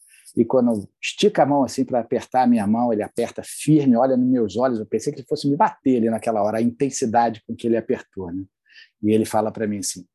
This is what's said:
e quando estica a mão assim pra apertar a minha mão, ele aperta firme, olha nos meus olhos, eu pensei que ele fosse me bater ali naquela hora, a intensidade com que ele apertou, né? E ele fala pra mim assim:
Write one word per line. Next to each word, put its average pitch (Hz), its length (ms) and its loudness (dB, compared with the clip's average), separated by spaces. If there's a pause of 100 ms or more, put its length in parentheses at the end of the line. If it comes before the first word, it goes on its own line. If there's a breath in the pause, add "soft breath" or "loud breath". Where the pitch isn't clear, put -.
(360 soft breath)
e 120 80 4
quando 117 420 0 (160)
estica 196 420 2
a - 20 6
mão 139 180 2
assim 131 180 -4
pra 123 180 -2
apertar 123 420 -2
a 127 40 2
minha 117 200 2
mão, 117 260 0
ele 107 100 -2
aperta 113 400 -6
firme, 143 540 2
olha 131 220 2
nos 127 100 2
meus 117 260 0
olhos, 120 240 0
eu 107 60 -6
pensei 113 260 -4
que 143 100 -10
ele 120 60 -18
fosse 147 220 -4
me 139 80 0
bater - 400 2
ali 113 140 2
naquela 110 320 -2
hora, 107 160 0
a 113 40 0
intensidade 117 840 -2
com 113 100 -10
que - 100 -8
ele 113 100 2
apertou, - 540 -6
né? 95 140 -8 (580 soft breath)
E 107 100 2
ele 110 120 4
fala 107 260 -2
pra 107 160 -6
mim 104 120 -4
assim: 92 260 -10 (100)